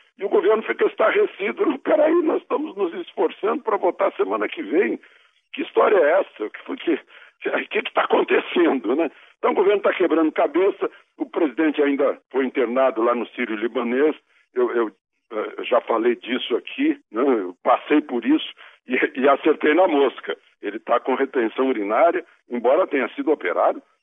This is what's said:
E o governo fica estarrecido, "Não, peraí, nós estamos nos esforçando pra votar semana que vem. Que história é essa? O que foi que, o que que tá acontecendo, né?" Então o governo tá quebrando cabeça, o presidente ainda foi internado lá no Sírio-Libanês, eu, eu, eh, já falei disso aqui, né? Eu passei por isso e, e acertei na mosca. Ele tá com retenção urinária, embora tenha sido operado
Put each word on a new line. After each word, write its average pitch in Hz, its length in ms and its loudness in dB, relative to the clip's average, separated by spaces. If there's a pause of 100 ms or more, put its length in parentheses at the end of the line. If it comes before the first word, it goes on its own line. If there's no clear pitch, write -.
(180)
E 190 60 -6
o 202 40 -6
governo 214 360 2
fica - 200 -2
estarrecido, 208 800 0
"Não, - 140 0
peraí, 320 440 2
nós 330 200 -2
estamos 262 340 -6
nos 339 160 -4
esforçando 208 720 -4
pra 208 160 -2
votar 190 340 0
semana 202 360 -2
que - 140 -10
vem. 180 380 0 (540)
Que - 80 -8
história - 340 2
é 170 240 4
essa? - 240 -8
O 104 60 -8
que - 140 -16
foi - 120 -8
que, - 160 -2
o - 800 -6
que - 120 -2
que - 120 -10
tá - 80 2
acontecendo, - 920 2
né?" - 160 0 (280)
Então 247 140 0
o - 20 -4
governo 202 280 2
tá 196 100 2
quebrando 160 400 2
cabeça, 170 580 0 (280)
o 147 80 -6
presidente 151 560 0
ainda 139 360 0 (120)
foi 135 140 0
internado 123 580 0
lá 120 120 2
no 113 140 -4
Sírio-Libanês, 120 880 -2 (380)
eu, 120 180 0
eu, 113 180 0 (400)
eh, 104 340 -6
já 120 180 2
falei 117 340 0
disso 117 400 -4
aqui, 139 420 -4 (140)
né? 107 100 -2
Eu 110 400 0
passei 143 380 2
por 120 240 -4
isso 147 260 -2 (380)
e, 247 100 -2 (160)
e 131 140 2
acertei 151 460 2
na 180 120 6
mosca. 139 500 0 (260)
Ele 101 160 -8
tá 123 200 0
com 131 160 -2
retenção 131 540 -2
urinária, 131 560 0 (260)
embora 123 360 2
tenha 131 240 -2
sido - 200 -4
operado 127 520 0 (200)